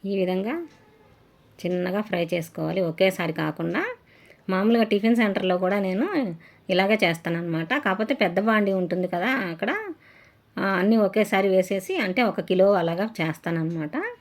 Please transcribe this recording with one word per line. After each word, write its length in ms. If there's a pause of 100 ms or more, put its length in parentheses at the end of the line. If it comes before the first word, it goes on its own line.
ఈ 120
విధంగా 500 (1000)
చిన్నగా 340
ఫ్రై 340
చేసుకోవాలి 460
ఒకేసారి 520
కాకుండా. 500 (680)
మామూలుగా 340
టిఫిన్ 320
సెంటర్లో 420
కూడా 200
నేను 560 (360)
ఇలాగే 340
చేస్తానన్నమాట. 640 (100)
కాకపోతే 360
పెద్ద 260
బాండీ 320
ఉంటుంది 360
కదా 220 (240)
అక్కడ, 160 (880)
ఆ, 60
అన్నీ 320
ఒకేసారి 520
వేసేసి, 480
అంటే 260
ఒక 180
కిలో 320
అలాగా 380 (100)
చేస్తానన్నమాట. 760 (240)